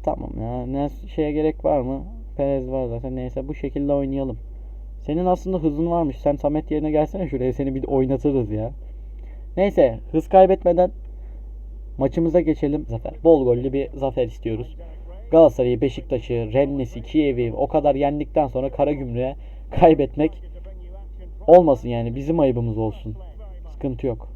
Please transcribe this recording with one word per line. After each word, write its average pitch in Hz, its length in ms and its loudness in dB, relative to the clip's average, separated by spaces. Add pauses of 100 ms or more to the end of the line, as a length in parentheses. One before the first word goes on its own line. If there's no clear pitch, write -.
Tamam - 280 -4 (100)
ya. 123 240 -6
Ne 139 240 -4 (260)
şeye 151 160 0
gerek 151 340 -2
var 151 160 2
mı? 135 220 -6 (340)
Perez 139 340 -2
var 131 160 -2
zaten. 120 280 -6
Neyse 127 320 -6
bu 151 60 -8
şekilde 143 400 -2
oynayalım. 135 440 -2 (640)
Senin 165 240 -2
aslında 180 320 0
hızın 160 340 0
varmış. 165 280 0
Sen 147 160 2
Samet 151 360 -2
yerine 151 200 0
gelsene 151 360 0
şuraya. 127 260 0
Seni 135 220 -2
bir 131 80 -2
oynatırız 131 680 2
ya. 107 200 -4 (840)
Neyse 170 420 4 (120)
hız 160 180 0
kaybetmeden 180 600 6 (1040)
maçımıza 165 440 2
geçelim. 147 460 0
Zafer. 113 260 -8 (100)
Bol 156 220 8
gollü 123 280 2
bir 139 200 -2
zafer 131 340 0
istiyoruz. 113 480 -6 (560)
Galatasaray'ı, 123 500 6
Beşiktaş'ı, 123 520 -4
Rennes'i, 123 680 0
Kiev'i 123 520 0
o 139 140 -2
kadar 143 280 2
yendikten 147 520 0
sonra 131 240 -4
Karagümrük'e 135 640 -2 (360)
kaybetmek 156 600 6 (1160)
olmasın 151 420 8
yani. 117 260 -2
Bizim 151 240 -2
ayıbımız 120 380 2
olsun. 110 380 -6 (580)
Sıkıntı 131 340 -6
yok. - 280 -6